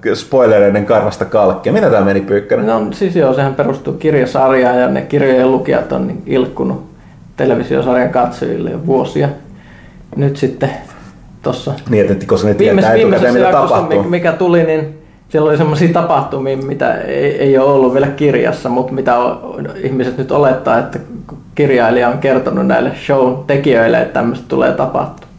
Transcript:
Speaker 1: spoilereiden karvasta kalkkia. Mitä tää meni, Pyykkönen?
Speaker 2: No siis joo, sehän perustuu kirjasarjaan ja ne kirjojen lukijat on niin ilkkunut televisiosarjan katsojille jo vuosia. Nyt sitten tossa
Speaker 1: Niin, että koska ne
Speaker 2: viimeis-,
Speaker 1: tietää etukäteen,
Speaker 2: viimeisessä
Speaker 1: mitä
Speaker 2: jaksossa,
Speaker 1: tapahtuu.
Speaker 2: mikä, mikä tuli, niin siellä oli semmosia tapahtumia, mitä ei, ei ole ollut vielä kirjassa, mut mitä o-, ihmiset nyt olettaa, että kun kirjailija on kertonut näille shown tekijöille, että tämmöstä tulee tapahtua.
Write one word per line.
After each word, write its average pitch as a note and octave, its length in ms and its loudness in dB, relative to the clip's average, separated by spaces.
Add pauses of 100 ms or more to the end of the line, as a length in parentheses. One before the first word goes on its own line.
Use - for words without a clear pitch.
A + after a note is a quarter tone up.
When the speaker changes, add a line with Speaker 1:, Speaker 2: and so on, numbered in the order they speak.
(140)
Speaker 1:
spoilereiden G#2 720 2
karvasta G#2+ 380 0
kalkkia. G2+ 480 0
Mitä G3 180 2
tää G#2+ 140 4
meni, G2 160 2
Pyykkönen? G2+ 460 0
Speaker 2:
No A3 260 0
siis F3+ 240 -2
joo, C3+ 180 2
sehän C3+ 200 -2
perustuu C#3 400 -4
kirjasarjaan C3 840 2
ja B2 100 2
ne C3 140 -2
kirjojen C3 500 2
lukijat B2+ 400 -2
on B2+ 140 -2
niin - 200 -8
ilkkunut C3 580 -4 (520)
televisiosarjan B2 720 0
katsojille - 600 -2
jo D3+ 160 -6
vuosia. C3 420 0 (880)
Nyt C#3 200 0
sitten C3+ 340 -2 (720)
tossa - 300 -6 (180)
Speaker 1:
Niin, G#2 220 2
että F#2+ 140 -4
koska G2+ 220 0
ne G2+ 100 0
Speaker 2:
viimeis-, - 280 4
Speaker 1:
tietää A2 80 4
etukäteen, D#3 400 4
Speaker 2:
viimeisessä B2 40 2
Speaker 1:
mitä F3+ 100 4
Speaker 2:
jaksossa, C3 260 2
Speaker 1:
tapahtuu. D#3+ 240 0
Speaker 2:
mikä, E3+ 120 -2
mikä E3+ 220 0
tuli, E3+ 320 2
niin D#3 340 -2 (300)
siellä D#3 220 2
oli D#3 60 2
semmosia D#3 360 2
tapahtumia, C#3 640 0
mitä C3+ 380 -4
ei, C#3+ 480 -2
ei C3+ 160 4
ole C3+ 140 4
ollut C3 220 2
vielä C#3 120 4
kirjassa, B2+ 640 0
mut B2 220 -2
mitä B2 280 0
o-, - 400 -4 (240)
ihmiset B2+ 360 -4
nyt C3 140 -4
olettaa, C3 460 2
että - 200 -6 (280)
kun - 120 -16 (160)
kirjailija B2 540 2
on C#3 100 -2
kertonut - 480 0
näille B2+ 260 0 (140)
shown C3 400 0
tekijöille, C3 540 2
että - 120 -4
tämmöstä A#2 360 -2
tulee C3 240 0
tapahtua. - 560 -6 (100)